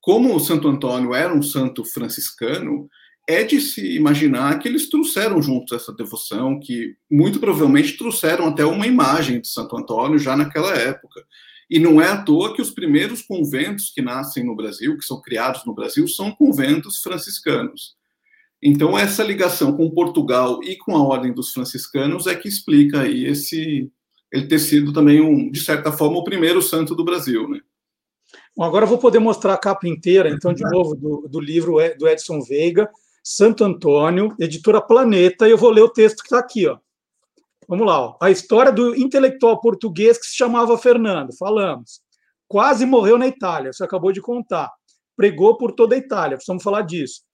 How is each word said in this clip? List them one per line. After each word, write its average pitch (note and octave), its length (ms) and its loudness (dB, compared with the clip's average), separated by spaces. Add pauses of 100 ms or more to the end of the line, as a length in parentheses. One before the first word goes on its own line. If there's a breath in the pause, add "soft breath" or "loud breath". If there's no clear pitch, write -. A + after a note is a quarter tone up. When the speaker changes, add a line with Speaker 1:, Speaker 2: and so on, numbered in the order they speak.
Speaker 1:
Como A3+ 340 4
o - 20 2
Santo D3 300 0
Antônio B2+ 460 -2
era E3 200 -2
um D3 80 2
santo C3 400 -6
franciscano, B2+ 1040 -8 (380 soft breath)
é F3 160 0
de C#4 160 0
se - 380 -6
imaginar D3 640 2
que - 100 -6
eles B3+ 200 -4
trouxeram G#3+ 520 -2
juntos C3 320 -4
essa A#2 200 -10
devoção, A#2+ 680 -8
que A#2+ 340 -10 (160)
muito E3+ 300 2
provavelmente D3+ 560 2
trouxeram F3 500 -2
até D3+ 180 0
uma G3 220 -2
imagem C#3+ 540 0
de - 80 -16
Santo A#2 280 -10
Antônio B2 420 -2
já C3+ 180 -2
naquela D3+ 400 -2
época. - 480 -6 (440 soft breath)
E E3 100 2
não D#3 220 6
é E3+ 80 2
à G3+ 140 -4
toa F3 320 0
que B3 80 -4
os - 80 -6
primeiros F3+ 520 -2
conventos F3 680 -6
que D3 120 -8
nascem B2+ 420 -8
no A#2 100 -6
Brasil, A2 420 -8
que - 80 -14
são - 160 -12
criados A#2+ 440 -6
no A#2 100 -10
Brasil, A2+ 320 -4
são G3 240 -8
conventos E3 720 -2
franciscanos. C#3+ 960 -8 (680)
Então, D3 340 2
essa G3+ 280 0
ligação F3 520 -2
com D#3+ 140 0
Portugal C3+ 720 0
e F#3 140 -8
com - 180 -6
a D3+ 80 4
Ordem B2+ 300 0
dos B2 200 -10
Franciscanos C#3+ 720 -6
é F3+ 100 -2
que F3 100 -14
explica D3 540 2
aí C3+ 240 -2
esse, D3 680 -6 (420)
ele C#3 140 -4
ter D3+ 140 2
sido D3 320 0
também, D3 280 6
um, D3 300 2
de - 100 -8
certa D3+ 300 -4
forma, D#3 280 -2
o F3 60 -6
primeiro F3 380 0
santo D#3+ 320 -4
do E3 100 -4
Brasil, C#3 440 -4
né? C#3+ 100 -8 (1000 soft breath)
Speaker 2:
Bom, E3+ 80 -2
agora F3+ 200 2
eu G3+ 40 0
vou A#3 100 2
poder A#3+ 200 4
mostrar G#3+ 340 0
a F#3+ 60 0
capa G3 280 -4
inteira, E3+ 440 2
então, D#3+ 220 -4
de E3+ 100 -6
novo, E3 320 -2
do, C#3+ 340 -8
do D3+ 120 -8
livro D#3+ 360 -2 (220)
do D3+ 100 2
Edson D#3 320 -2
Veiga, E3 480 0 (340)
Santo A3 420 2
Antônio, E3+ 760 0
editora E3 400 2
Planeta, G#3+ 680 4
e A3 40 8
eu A3 80 8
vou A3+ 120 6
ler G#3+ 120 8
o A3+ 80 6
texto A3 320 2
que - 80 -12
tá B3 80 2
aqui, A3 280 -2
ó. B2+ 120 -2 (880)
Vamos F#3+ 180 0
lá, E3 140 2
ó. A#2 200 -8
A F#3 100 4
história A#3 420 4
do A#3 240 0
intelectual C4 640 2
português A3 560 2
que - 100 -14
se - 100 -12
chamava A#3 420 2
Fernando, A3 580 0
falamos. F#3+ 640 -4 (480)
Quase B3 380 2
morreu A#3 320 4
na B3+ 80 0
Itália, F3 460 -4
você F#3 120 -8
acabou F#3 280 -2
de F#3+ 100 -6
contar. E3+ 480 -6 (460)
Pregou G3+ 420 4
por A#3 140 -4
toda A3+ 220 4
a C4+ 40 0
Itália, F3 380 -4
precisamos F#3 260 -10
falar G#3 200 -2
disso. D#3+ 400 -8 (100)